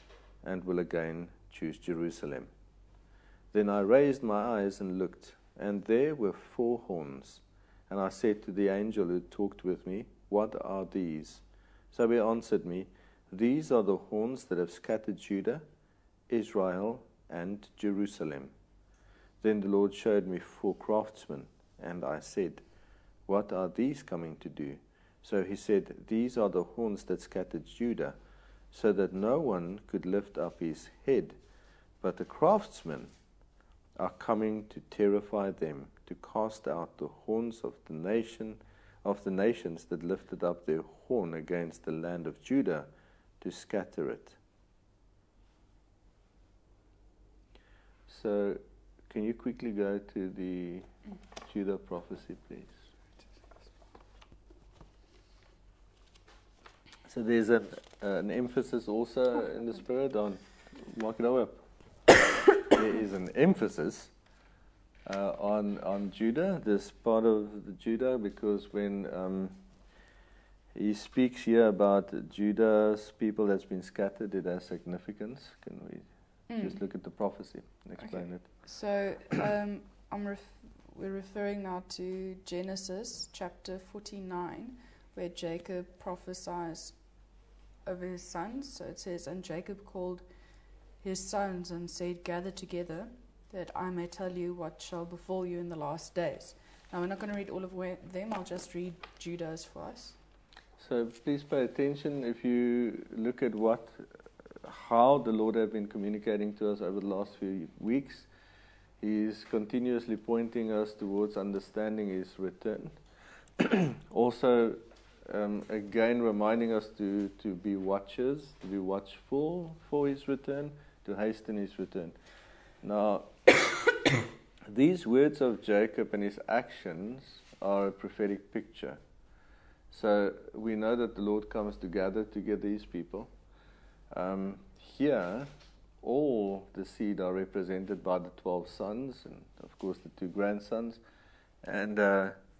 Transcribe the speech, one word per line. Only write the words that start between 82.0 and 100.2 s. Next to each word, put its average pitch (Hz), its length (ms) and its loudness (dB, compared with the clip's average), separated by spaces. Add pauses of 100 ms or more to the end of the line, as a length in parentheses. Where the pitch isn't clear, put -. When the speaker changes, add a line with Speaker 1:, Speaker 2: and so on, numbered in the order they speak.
Speaker 2:
Genesis 190 880 -8
chapter 185 460 -10 (120)
forty-nine, 202 880 -8 (380)
where 180 140 -6
Jacob 175 580 -6 (120)
prophesies 175 920 -8 (920)
over 180 180 -6
his 180 160 -8
sons. 233 500 -8
So - 140 -12
it - 140 -12
says, 175 280 -8
"And 180 160 -8
Jacob 185 420 -10
called 180 360 -8 (800)
his 190 160 -4
sons 185 520 -4
and 175 180 -8
said, 175 340 -6
'Gather 180 280 -6
together, 175 560 -8 (440)
that 180 240 -8
I 185 140 -4
may 175 180 -4
tell 180 300 -6
you 175 160 -2
what 160 280 -10
shall 170 240 -8
befall 185 400 -6
you 175 140 -4
in 175 100 -6
the 170 60 -8
last 151 380 -6
days.'" - 420 -4 (380)
Now, 180 80 -2
we're 175 60 0
not 190 120 -4
gonna 208 140 -6
read 202 160 -6
all 185 140 -6
of 185 100 -8
where, 185 240 -6 (140)
them. 196 220 -6
I'll 185 100 -4
just 175 320 -8
read 175 180 -6 (240)
Judah's 165 480 -8
for - 180 -14
us. - 300 -14 (760)